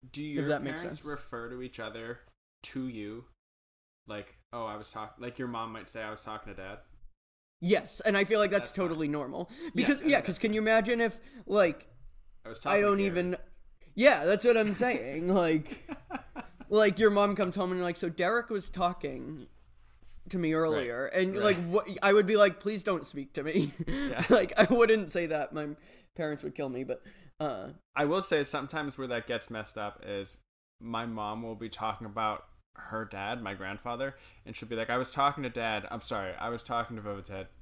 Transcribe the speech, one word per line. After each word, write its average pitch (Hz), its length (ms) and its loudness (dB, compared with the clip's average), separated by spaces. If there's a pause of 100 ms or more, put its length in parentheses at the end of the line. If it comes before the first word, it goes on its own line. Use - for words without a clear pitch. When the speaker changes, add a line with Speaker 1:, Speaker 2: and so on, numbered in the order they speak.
Speaker 1:
Do 143 140 -10
Speaker 2:
If 151 120 -8
Speaker 1:
your 139 120 -2
Speaker 2:
that 147 160 0
makes 139 180 -6
Speaker 1:
parents 156 180 -8
Speaker 2:
sense. - 80 -16
Speaker 1:
refer 127 420 -10
to 127 120 -10
each 127 180 -12
other 113 420 -10 (420)
to 131 240 -6
you? 110 380 -10 (800)
Like, 104 280 -10 (160)
"Oh, 117 140 -6
I 107 120 -6
was 107 120 -12
talk-," 107 300 -12
like, 123 180 -10
your 127 120 -4
mom 113 240 -6
might 110 160 -14
say, 113 120 -10
"I 107 80 -6
was 107 140 -10
talking 107 320 -10
to - 40 -16
dad"? 98 200 -12 (800)
Speaker 2:
Yes, 180 400 0
and 202 180 2
I 196 60 4
feel 208 160 2
like 208 100 4
that's 196 200 0
Speaker 1:
That's - 80 -8
fine. 190 100 0
Speaker 2:
totally 160 200 -2
normal. 147 440 -4 (100)
Speaker 1:
Yeah, 339 140 -10
Speaker 2:
Because, 262 200 4
Speaker 1:
I 277 40 -8
think 320 120 0
Speaker 2:
yeah, 277 60 6
Speaker 1:
that's - 100 0
Speaker 2:
'cause 180 120 -4
can 226 100 2
Speaker 1:
fine. 208 60 0
Speaker 2:
you 214 60 2
imagine 220 400 4
if, 226 180 0 (260)
like, 185 420 2 (580)
Speaker 1:
"I 113 40 -12
was 113 100 -12
talking 202 180 2
Speaker 2:
I 208 40 6
Speaker 1:
to 208 60 4
Speaker 2:
don't 202 100 4
Speaker 1:
Gary." 196 100 2
Speaker 2:
even, 180 300 0 (560)
yeah, 220 320 8
that's 196 200 4
what 233 120 8
I'm 214 160 2
saying. 165 540 -2
<laughs> 185 80 4
Like, 160 520 2 (420)
Speaker 1:
<laughs> - 400 -16
Speaker 2:
like, 208 280 6
your 214 140 8
mom 202 240 4
comes 180 200 0
home 185 180 0
and, 185 80 -2
like, 175 160 -2
"So 175 120 -4
Derek 202 400 0
was 202 220 -4
talking 151 760 -4 (840)
to 185 100 -4
me 160 140 2
Speaker 1:
Right. 160 80 2
Speaker 2:
earlier," 135 440 0
and, 190 300 0
Speaker 1:
Right. 202 80 0
Speaker 2:
like, 202 140 6 (100)
what, 196 200 2 (140)
I 196 100 6
would 208 140 8
be 208 120 4
like, 202 220 6
"Please 208 220 -4
don't 170 240 -2
speak 139 280 -10
to 147 100 -4
me." 151 360 2
<laughs> 165 80 -4
Speaker 1:
Yeah. 269 440 -2
Speaker 2:
Like, - 260 6
I 214 160 10
wouldn't 220 380 6
say 175 160 0
that. 151 260 -2
My 151 160 -4 (460)
parents 151 280 -4
would 147 120 -8
kill 143 140 -4
me, 127 140 -6
but, 127 200 -6 (360)
uh, 113 300 -4 (260)
Speaker 1:
I 147 100 2
will 170 180 2
say 151 200 2
sometimes 143 540 -6
where 131 100 -6
that 120 200 -4
gets 117 240 -4
messed 110 260 -8
up 104 280 -8
is 98 340 -8 (420)
my 113 240 -6
mom 110 380 -6
will 113 120 -8
be 110 140 -8
talking 110 380 -6
about 107 380 -4 (300)
her - 300 -8
dad, 104 380 -6
my 98 100 -6
grandfather, 117 600 -8 (300)
and 113 100 -14
she'll - 140 -12
be 120 80 -6
like, 113 120 -4
"I 120 80 2
was 127 140 -2
talking 143 320 2
to 127 60 -4
dad. 113 420 -2
I'm 110 100 -8
sorry, 95 320 -4
I 110 160 -6
was 117 140 -6
talking 117 320 -4
to 107 60 -8
Vovated." 98 460 -8 (140)